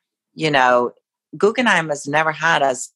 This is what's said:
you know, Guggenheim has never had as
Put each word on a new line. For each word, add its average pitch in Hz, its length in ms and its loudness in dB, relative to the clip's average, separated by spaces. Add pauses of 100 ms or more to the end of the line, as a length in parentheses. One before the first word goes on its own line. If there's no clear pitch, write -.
(320)
you 156 180 -4
know, 127 440 2 (420)
Guggenheim 202 540 0
has 143 180 -6
never 156 240 0
had 156 300 0
as 127 320 -2